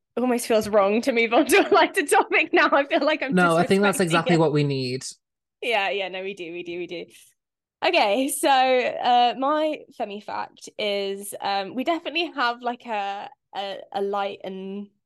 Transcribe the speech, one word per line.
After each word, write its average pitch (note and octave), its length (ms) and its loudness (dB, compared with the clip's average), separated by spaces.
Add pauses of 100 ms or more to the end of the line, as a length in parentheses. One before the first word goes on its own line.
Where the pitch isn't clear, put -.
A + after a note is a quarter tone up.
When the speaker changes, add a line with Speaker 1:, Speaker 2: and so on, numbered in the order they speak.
(160)
Speaker 1:
It A#3+ 40 -4
almost A#3+ 260 0
feels G#3+ 220 2
wrong G#3 340 4
to C#4 100 0
move A3+ 220 2
on C#4 120 4
to E4+ 220 4
a - 60 -
lighter F#4 320 2
topic G#4+ 460 2
now. D#4+ 200 4
I C#4+ 140 4
feel D#4+ 180 0
like D4+ 180 0
I'm C4+ 120 -2
Speaker 2:
No, F3 220 4
I F3 80 4
think G3 180 2
that's F#3+ 180 2
Speaker 1:
disrespecting G3 40 2
Speaker 2:
exactly E3+ 320 2
Speaker 1:
it. D#3 40 4
Speaker 2:
what D#3 120 4
we D3 120 2
need. C3 400 -4 (580)
Speaker 1:
Yeah, G#3 280 0
yeah, F#3+ 180 -4
no, F#3 140 -8
we G3 120 -8
do, F3 180 -12
we F3 100 -10
do, F3 160 -10
we F3 80 -8
do. E3+ 180 -10 (800)
Okay, C4+ 440 2
so, D4+ 200 -2
uh, B3 880 4
my D4+ 420 -2 (200)
Femi G#3 220 -8
fact - 460 -10 (100)
is, G3+ 640 -4
um, G3 320 -4
we B3+ 100 -4
definitely E4 500 -2
have, A#3+ 280 -2
like, A#3+ 240 -6
a, G3+ 420 -6 (260)
a, G3 220 -8 (160)
a - 100 -4
light G3+ 420 -4
and G3 440 -10 (180)